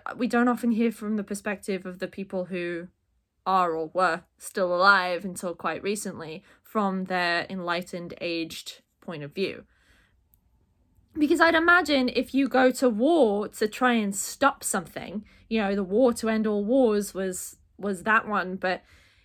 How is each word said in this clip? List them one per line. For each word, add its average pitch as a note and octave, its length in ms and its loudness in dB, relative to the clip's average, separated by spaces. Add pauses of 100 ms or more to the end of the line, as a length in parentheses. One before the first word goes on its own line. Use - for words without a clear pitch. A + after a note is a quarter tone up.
(160)
we A#3+ 120 -2
don't A#3+ 220 2
often A#3+ 220 0
hear A3+ 200 2
from A3 240 -6
the G#3 80 -2
perspective G3 600 -6
of F3+ 140 -12
the F#3 80 -4
people F#3+ 380 -8
who F3 440 -6 (560)
are F#3 280 4
or D#3+ 200 -4
were F3+ 300 2 (140)
still F3+ 380 -2
alive F3+ 480 4
until F3+ 320 -8
quite E3+ 280 -4
recently, F#3 600 -6 (200)
from F#3+ 420 -2
their F3 440 0
enlightened, F3 720 -6
aged E3 600 -8 (200)
point D#3 220 -10
of C#3+ 100 -14
view. F#3+ 300 -6 (1500)
Because D4+ 240 2
I'd E4 140 6
imagine D#4+ 540 4
if - 240 -2
you C4+ 140 2
go B3+ 240 4
to B3+ 180 2
war A3 580 2
to - 200 -4
try A#3+ 260 0
and G3+ 220 0
stop - 480 -2
something, - 600 -8 (240)
you A3 120 0
know, G3 140 0
the G3+ 80 0
war A#3 300 4
to A3+ 160 -4
end A3 160 0
all G#3 180 0
wars G#3+ 500 2
was, F#3 440 -8 (200)
was F#3+ 260 -6
that A3 240 2
one. F#3 300 -2
But F#3 260 -2 (420)